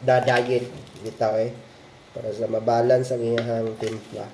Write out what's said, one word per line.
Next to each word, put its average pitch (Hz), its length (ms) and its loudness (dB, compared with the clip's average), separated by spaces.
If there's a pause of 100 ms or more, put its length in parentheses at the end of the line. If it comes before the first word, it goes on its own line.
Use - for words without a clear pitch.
the 127 160 6
diet. 123 480 2 (320)
Bitaw, 110 400 -2
eh. 117 160 -2 (560)
Para - 240 -10
sa 113 160 -4
mabalance 120 640 4
ang 120 80 -2
iyahang 117 560 0
timpla. 107 540 -6